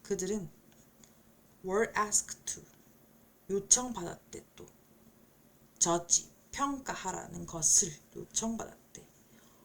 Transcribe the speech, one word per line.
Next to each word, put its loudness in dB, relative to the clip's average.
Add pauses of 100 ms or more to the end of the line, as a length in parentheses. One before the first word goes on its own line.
그들은 -2 (1160)
were 2
asked -2
to, -10 (840)
요청받았대. 0 (100)
또 -16 (1120)
저지, 2 (200)
평가하라는 -4
것을 4 (240)
요청받았대. -6 (600)